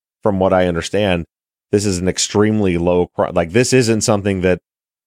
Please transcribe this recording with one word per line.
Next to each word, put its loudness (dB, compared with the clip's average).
from 0
what 2
I 2
understand, -2
this 0
is -2
an -2
extremely 0
low 0
cri-, -4
like, -2
this 0
isn't 2
something 0
that, 2